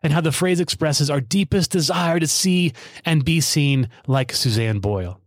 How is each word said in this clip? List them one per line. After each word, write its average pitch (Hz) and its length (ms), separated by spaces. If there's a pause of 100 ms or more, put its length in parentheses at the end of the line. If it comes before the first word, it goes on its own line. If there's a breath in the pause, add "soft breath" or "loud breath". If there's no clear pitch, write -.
and 147 100
how 170 80
the 156 100
phrase 180 280
expresses 151 500
our 143 100
deepest 185 520
desire 170 480
to 160 80
see 180 440 (320 loud breath)
and 156 220
be 165 160
seen 139 480 (160 loud breath)
like 131 260
Suzanne 110 460
Boyle. 95 500